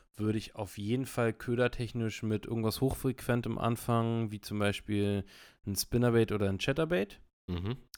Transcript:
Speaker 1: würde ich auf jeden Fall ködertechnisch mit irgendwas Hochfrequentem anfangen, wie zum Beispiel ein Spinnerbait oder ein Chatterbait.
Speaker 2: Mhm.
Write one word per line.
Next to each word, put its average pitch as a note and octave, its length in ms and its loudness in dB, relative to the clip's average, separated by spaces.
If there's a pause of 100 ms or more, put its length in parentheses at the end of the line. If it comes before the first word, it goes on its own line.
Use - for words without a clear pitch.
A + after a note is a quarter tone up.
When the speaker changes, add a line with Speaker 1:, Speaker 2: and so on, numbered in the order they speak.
(180)
Speaker 1:
würde G#2+ 200 0
ich - 180 -8
auf G#2 220 -8
jeden A#2+ 280 -2
Fall A#2 280 0
ködertechnisch A#2 880 -2
mit G#2+ 220 0
irgendwas A2+ 360 -2
Hochfrequentem A#2+ 760 0
anfangen, A#2 760 0
wie G#2 100 -10
zum G#2 180 -6
Beispiel G2+ 640 2 (420)
ein G2 100 -2
Spinnerbait A#2 560 4
oder G2+ 180 2
ein G2 80 0
Chatterbait. E3 640 -2 (260)
Speaker 2:
Mhm. F#2 300 -4 (200)